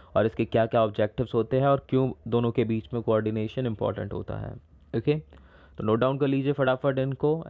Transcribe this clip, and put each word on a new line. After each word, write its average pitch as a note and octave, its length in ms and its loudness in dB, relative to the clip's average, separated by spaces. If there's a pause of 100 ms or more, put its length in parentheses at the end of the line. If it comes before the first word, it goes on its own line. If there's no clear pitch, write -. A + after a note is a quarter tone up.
(160)
और G#2 100 4
इसके A2 200 -2
क्या-क्या A2+ 380 2
ऑब्जेक्टिव्स G#2+ 500 -2
होते A#2 260 0
हैं C#3 80 2
और C#3 220 2
क्यों C3 220 2 (160)
दोनों A#2 240 0
के A#2+ 120 0
बीच A2 300 -2
में A#2 100 -4
कोऑर्डिनेशन A2 600 0
इंपॉर्टेंट G#2 480 -4
होता G#2 240 -8
है। G#2 160 -10 (440)
ओके, D3 180 0 (600)
तो - 60 -8
नोट A2 160 2
डाउन C3+ 180 2
कर C#3 100 0
लीजिए C#3 260 0
फटाफट C3 460 0
इनको D3 500 -2